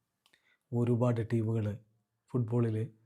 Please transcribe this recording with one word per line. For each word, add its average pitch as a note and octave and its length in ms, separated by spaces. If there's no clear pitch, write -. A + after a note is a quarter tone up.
ഒരുപാട് A#2+ 500
ടീമുകൾ A2+ 320
ഫുട്ബോളിൽ A#2 460